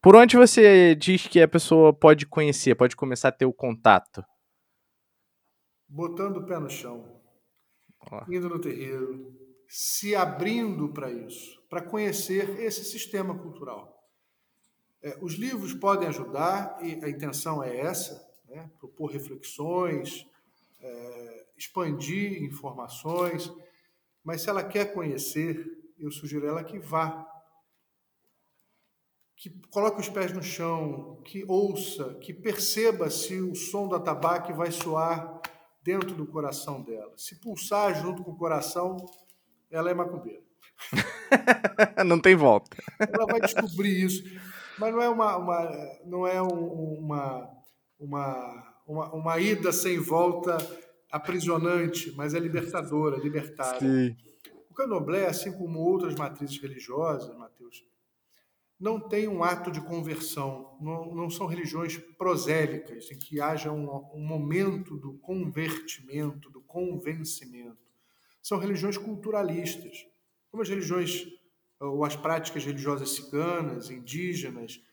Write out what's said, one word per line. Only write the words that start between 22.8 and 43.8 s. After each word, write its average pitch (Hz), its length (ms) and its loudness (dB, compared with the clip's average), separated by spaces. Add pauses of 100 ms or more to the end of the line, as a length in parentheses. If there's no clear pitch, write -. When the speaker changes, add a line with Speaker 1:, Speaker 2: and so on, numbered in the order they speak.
Speaker 2:
mas 160 180 -8
se - 80 -6
ela 196 140 -2
quer 202 300 -4
conhecer, 156 840 -6 (220)
eu 147 120 -10
sugiro 147 340 -10
a 147 40 -2
ela 165 140 -6
que 170 160 -14
vá, 160 480 -6 (2000)
que - 140 -20 (220)
coloque 208 300 0
os 196 80 -8
pés 185 240 -6
no 180 100 -8
chão, 160 800 -8
que 190 240 -12
ouça, 185 680 -2
que - 180 -16
perceba 208 760 -2
se - 320 -6
o 180 140 -4
som 202 320 -6
do 185 80 -4
atabaque 165 560 -2
vai 165 200 -4
soar 165 680 -4 (400)
dentro 190 320 -4
do 156 120 -8
coração 143 560 -8
dela. 110 340 -14
Se - 240 -16
pulsar 202 600 -2
junto 175 220 -8
com 175 80 -14
o - 60 -16
coração, 175 600 -4 (760)
ela 160 180 -2
é 180 40 0
macumbeira. 170 480 -6 (360)
Speaker 1:
<laughs> - 1300 2
Não 170 140 4
tem 185 160 8
volta. 127 420 6 (220)
Speaker 2:
Ela 214 260 0
vai 226 160 0
descobrir 196 600 0